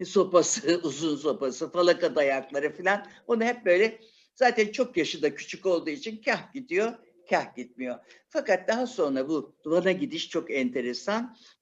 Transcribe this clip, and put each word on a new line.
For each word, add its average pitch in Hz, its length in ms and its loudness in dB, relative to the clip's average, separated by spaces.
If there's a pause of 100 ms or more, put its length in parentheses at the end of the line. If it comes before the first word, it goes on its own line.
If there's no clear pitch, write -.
sopası, 175 720 4
<laughs> - 40 -6
uzun 147 320 -2
sopası, 135 560 -4
falaka 175 440 2
dayakları 143 640 0
falan. 196 300 0 (200)
Onu 226 160 2
hep 240 220 -2
böyle, 196 340 4 (360)
zaten 220 360 4
çok 247 260 -2
yaşı 151 240 -2
da 147 140 0
küçük - 300 -12
olduğu 175 240 0
için 214 360 -10
kah 214 280 -2
gidiyor, 180 400 -2 (360)
kah 160 260 0
gitmiyor. 123 400 -10 (340)
Fakat 190 380 0
daha 233 200 0
sonra 139 420 -2
bu 151 260 -4 (100)
Van'a 175 260 2
gidiş 156 380 -4
çok 156 220 -4
enteresan. 131 880 -2 (240)